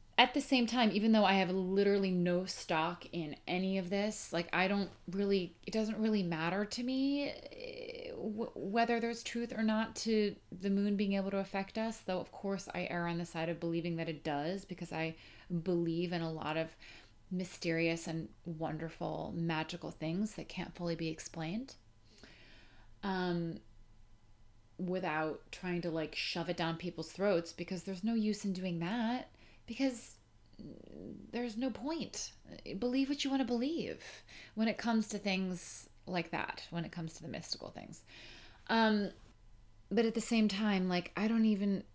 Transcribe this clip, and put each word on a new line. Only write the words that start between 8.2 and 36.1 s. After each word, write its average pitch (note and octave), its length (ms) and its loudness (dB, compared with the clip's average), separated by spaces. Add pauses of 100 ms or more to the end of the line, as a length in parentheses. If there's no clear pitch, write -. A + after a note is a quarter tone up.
whether A#3 440 2
there's A#3 240 -4
truth A#3 320 -4
or A3 80 0
not A3 340 2
to G#3+ 380 2 (160)
the F#3 180 -2
moon G3+ 260 4
being G3 180 2
able G3 180 0
to G3 60 0
affect G3 400 -4
us, A3 220 -2
though, F#3 200 -2
of - 120 -8
course, G3 420 -4
I F3+ 160 -2
err E3+ 180 0
on E3+ 120 0
the F3 60 -2
side E3 240 -2
of E3 100 -2
believing E3+ 360 0
that E3 140 -2
it D3+ 140 -6
does, D#3+ 420 -2
because E3+ 260 -8
I D#3+ 240 -2 (480)
believe E3+ 480 2
in F3 100 0
a E3 100 -2
lot D#3 260 -2
of E3 180 -2 (560)
mysterious E3 760 0
and D#3+ 200 -4 (180)
wonderful, D#3+ 920 -4
magical D#3+ 560 -2
things E3+ 420 -2
that - 160 -10
can't E3+ 260 -8
fully E3+ 200 -2
be D#3+ 120 -4
explained. E3 680 -6 (1300)
Um, F3+ 560 0 (1160)
without E3+ 640 -2 (100)
trying F3 300 -2
to, E3+ 80 -2
like, D#3 260 -2
shove E3+ 340 -2
it E3+ 80 -2
down E3 200 0
people's E3+ 340 -6
throats, F3+ 420 2
because F3 300 -6
there's F#3 200 -6
no A3+ 100 2
use G#3+ 320 0
in G3 80 0
doing F3+ 260 -2
that, A#3 500 0 (380)
because B3 480 -2 (1160)
there's A#3 260 -4
no C4 120 0
point. C4 640 -4 (480)
Believe B3+ 300 2
what C#4+ 140 -2
you C#4 60 0
wanna C4+ 160 2
believe A#3+ 540 0 (560)
when A3 120 2
it A3 100 0
comes A3 320 2
to G#3+ 80 -4
things F#3+ 720 -2 (180)
like F3 240 -2